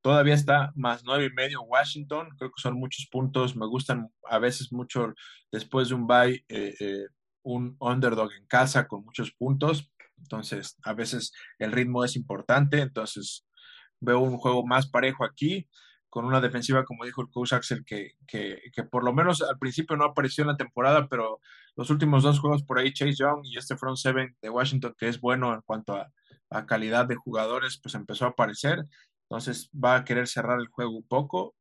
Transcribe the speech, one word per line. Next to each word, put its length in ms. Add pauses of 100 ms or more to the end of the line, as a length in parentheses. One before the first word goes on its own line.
todavía 340
está 400
más 300
nueve 220
y 60
medio 300
Washington, 720
creo 140
que 100
son 140
muchos 380
puntos, 420
me 120
gustan 460 (120)
a 160
veces 320
mucho 420 (380)
después 360
de 60
un 140
bye, 400
eh, 320
eh, 260 (380)
un 340
underdog 540
en 140
casa 420
con 160
muchos 260
puntos, 600 (280)
entonces 640
a 120
veces 380 (280)
el 100
ritmo 340
es 120
importante, 640
entonces 680 (540)
veo 180
un 180
juego 300
más 220
parejo 360
aquí, 460 (400)
con 160
una 140
defensiva, 440
como 200
dijo 180
el 80
coach 240
Axel, 300
que, 280 (160)
que, 340 (100)
que 120
por 180
lo 100
menos 300
al 160
principio 380
no 80
apareció 380
en 60
la 80
temporada, 520
pero 320 (340)
los 160
últimos 320
dos 160
juegos 240
por 160
ahí, 140
Chase 240
Young 260
y 160
este 180
front 200
seven 440
de 80
Washington, 480
que 120
es 120
bueno 320
en 100
cuanto 340
a, 160 (380)
a 160
calidad 400
de 100
jugadores, 680
pues 140
empezó 300
a 20
aparecer, 580 (420)
entonces 440
va 240
a 80
querer 240
cerrar 320
el 80
juego 240
un 160
poco 520